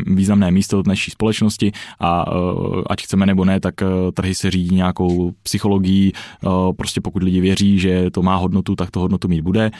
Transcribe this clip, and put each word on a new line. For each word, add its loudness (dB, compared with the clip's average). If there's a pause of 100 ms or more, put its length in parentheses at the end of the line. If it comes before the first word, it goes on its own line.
významné 2
místo 2
v 0
naší -2
společnosti 0 (280)
a, 0
eh, -2
ať -6
chceme 0
nebo 2
ne, 2
tak, -4
eh, 0 (280)
trhy -2
se -2
řídí 0
nějakou 0 (100)
psychologií, 2
eh, -10 (280)
prostě -6
pokud -4
lidi 2
věří, 4
že 2
to -4
má 2
hodnotu, -2
tak -4
to -4
hodnotu 0
mít 0
bude. 0